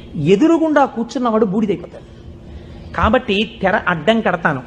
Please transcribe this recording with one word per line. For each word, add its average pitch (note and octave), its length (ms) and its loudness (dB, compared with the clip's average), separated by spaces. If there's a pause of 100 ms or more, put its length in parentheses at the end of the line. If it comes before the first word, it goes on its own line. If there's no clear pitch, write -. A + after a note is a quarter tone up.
(320)
ఎదురుగుండా D4+ 540 4
కూర్చున్నవాడు A3+ 600 -2
బూడిదైపోతాడు. G3 580 -4 (920)
కాబట్టి G3 680 0
తెర F#3+ 260 2
అడ్డం F3+ 340 2
కడతాను. E3+ 460 -2